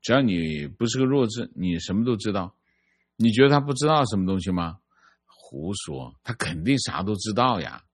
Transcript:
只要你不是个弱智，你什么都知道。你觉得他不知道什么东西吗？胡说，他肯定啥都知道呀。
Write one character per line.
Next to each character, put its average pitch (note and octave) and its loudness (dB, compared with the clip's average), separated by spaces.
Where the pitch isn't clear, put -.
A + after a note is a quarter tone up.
只 - 2
要 C3+ 6
你 E2 0
不 A2+ -4
是 A#2 -2
个 C3 2
弱 C3 2
智， A2+ -6
你 F2 -2
什 F2 -6
么 G#2+ 2
都 A#2+ 2
知 G#2 -4
道。 F#2 -6
你 A2+ 4
觉 A#2+ 6
得 C#3 8
他 C#3+ 6
不 C#3 -2
知 C3+ 0
道 D3+ 4
什 G#2+ -4
么 F#2+ 0
东 F#2+ 0
西 F#2 -4
吗？ F2 -4
胡 D#2 -10
说， C2 -10
他 - -8
肯 D#2+ -6
定 C3 2
啥 E2+ -4
都 G#2 -2
知 G#2 -6
道 A#2+ 2
呀。 - -10